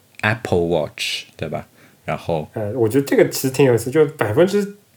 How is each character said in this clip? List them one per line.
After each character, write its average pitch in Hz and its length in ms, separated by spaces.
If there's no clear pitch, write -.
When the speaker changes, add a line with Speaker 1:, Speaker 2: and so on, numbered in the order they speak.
Speaker 1:
Apple 104 380
Watch， 82 640
对 80 120
吧？ 76 180
然 78 140
后 78 360
Speaker 2:
呃， 107 180
我 117 180
觉 127 100
得 139 60
这 269 100
个 165 140
其 - 180
实 131 60
挺 143 120
有 123 100
意 - 20
思， 117 140
就 151 160
百 110 260
分 165 140
之 202 280